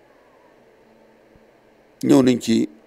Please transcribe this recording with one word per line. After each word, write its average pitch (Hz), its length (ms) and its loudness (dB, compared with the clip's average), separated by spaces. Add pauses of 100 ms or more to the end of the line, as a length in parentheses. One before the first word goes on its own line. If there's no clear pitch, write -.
(2000)
ñëw 135 220 2
nañ 123 180 0
ci 113 280 -4 (180)